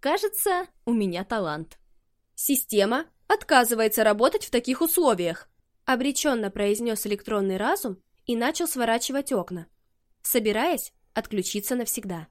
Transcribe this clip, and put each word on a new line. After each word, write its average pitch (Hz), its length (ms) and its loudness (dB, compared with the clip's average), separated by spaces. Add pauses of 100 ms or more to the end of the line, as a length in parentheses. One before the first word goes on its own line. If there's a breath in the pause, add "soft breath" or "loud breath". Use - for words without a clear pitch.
«Кажется, 370 640 0 (180)
у 233 80 0
меня 190 320 0
талант». 165 540 -6 (560)
«Система 233 720 2 (220)
отказывается 233 760 4
работать 220 400 4
в - 60 -12
таких 247 300 -2
условиях», 220 680 2 (360)
обреченно 254 640 0
произнес 214 560 -2
электронный 202 500 -2
разум 220 440 -2 (260)
и 240 100 0
начал 269 320 -2
сворачивать 254 640 -2
окна, 180 340 -4 (560)
собираясь 226 680 0 (220)
отключиться 208 600 -4
навсегда. 196 560 -6